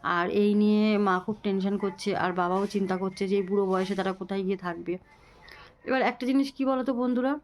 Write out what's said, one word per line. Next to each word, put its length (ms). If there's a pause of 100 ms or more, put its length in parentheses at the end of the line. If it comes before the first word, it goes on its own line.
আর 280
এই 240
নিয়ে 440
মা 200
খুব 240
টেনশন 360
করছে, 380
আর 160
বাবাও 340
চিন্তা 300
করছে 320
যে 80
এই 60
বুড়ো 240
বয়সে 280
তারা 180
কোথায় 300
গিয়ে 140
থাকবে। 420 (840)
এবার 180
একটা 240
জিনিস 260
কি 120
বলো 200
তো 100
বন্ধুরা 380 (120)